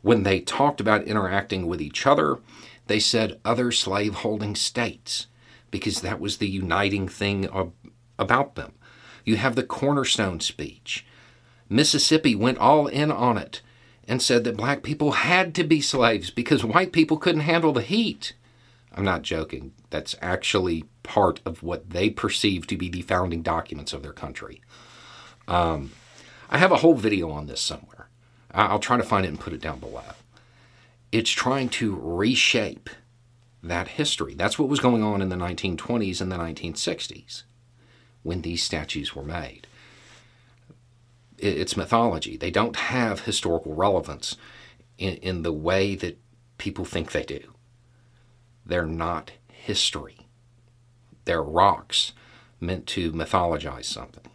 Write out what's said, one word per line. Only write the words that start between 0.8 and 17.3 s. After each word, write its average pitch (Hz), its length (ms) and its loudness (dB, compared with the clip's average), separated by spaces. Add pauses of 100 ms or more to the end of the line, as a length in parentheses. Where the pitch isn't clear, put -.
about 107 240 4
interacting 98 600 -2
with 85 160 -2
each - 240 -2
other, 78 320 4 (480)
they 104 120 2
said 107 460 0
other 120 260 0
slaveholding 104 840 -2
states, - 720 -4 (440)
because - 300 -4
that 95 180 -6
was 98 200 -6
the 104 100 -2
uniting 95 600 0
thing 101 360 -2 (100)
ab-, 92 200 -4 (440)
about 120 360 2
them. 120 180 -12 (500)
You 110 140 2
have 120 180 0
the 127 100 0
Cornerstone 123 760 0
speech. - 640 -8 (640)
Mississippi 147 680 4
went 117 220 2
all 143 300 6
in 147 260 0
on 117 240 2
it - 240 -8 (460)
and 123 160 0
said 120 220 4
that 117 120 -2
black 131 260 0
people 147 300 0
had 180 440 2
to 175 80 2
be 151 180 4
slaves 113 480 2
because 120 340 2
white 175 260 2
people 156 280 4
couldn't 160 240 2